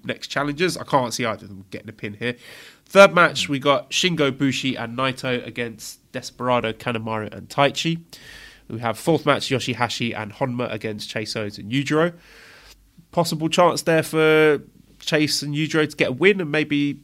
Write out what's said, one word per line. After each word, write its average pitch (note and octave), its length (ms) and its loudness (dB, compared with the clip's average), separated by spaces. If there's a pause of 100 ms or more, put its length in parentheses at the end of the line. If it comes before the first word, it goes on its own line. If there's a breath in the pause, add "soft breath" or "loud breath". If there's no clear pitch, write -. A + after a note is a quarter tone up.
next - 220 -8
challengers? D3 500 -4
I - 60 -10
can't B2+ 320 0
see B2 100 -4
either A2 200 -4
of G2 40 -18
them G2 220 -18
getting G#2+ 180 -14
a G#2 40 -14
pin G#2 220 -10
here. A#2+ 200 -4 (500 loud breath)
Third F#3+ 300 8
match, D#3+ 340 4
we C#3 120 -2
got C#3 300 2
Shingo D3+ 460 0
Bushi C3+ 380 0
and A#2 240 -6
Naito C3 480 -2
against A#2+ 540 -10 (100)
Desperado, B2 640 -2
Kanemaru, A2 600 -6
and G2 160 -16
Taichi. E3 540 0 (680 loud breath)
We A2+ 120 -8
have A2+ 180 -4
fourth D#3+ 260 0
match, C#3 240 0
Yoshihashi A#2 680 -2
and G#2 160 -10
Honma B2 400 -4
against G#2+ 360 -8
Chase A2 280 -8
Owens G#2 220 -6
and G2+ 120 -12
Yujiro. D3+ 440 0 (960 loud breath)
Possible D#3+ 360 0
chance E3+ 340 4
there D#3+ 200 2
for D#3 580 4 (460)
Chase D3+ 360 0
and D3 120 -4
Yujiro D#3 340 0
to - 80 -12
get B2+ 140 2
a - 20 -2
win F#3 280 0
and D3 120 -4
maybe C#3+ 520 -2